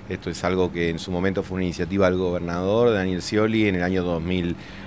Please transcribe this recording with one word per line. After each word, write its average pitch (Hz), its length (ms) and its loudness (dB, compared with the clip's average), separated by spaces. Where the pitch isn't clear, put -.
Esto 92 200 -6
es 82 140 -8
algo 92 300 2
que 85 180 0
en 82 80 -4
su 92 140 -6
momento 92 320 0
fue 92 120 -6
una 92 80 -2
iniciativa 90 460 2
del 92 80 2
gobernador, 90 720 2
Daniel 92 300 0
Scioli, 110 460 2
en 95 80 2
el 87 80 0
año 92 180 2
dos 87 180 0
mil 87 360 0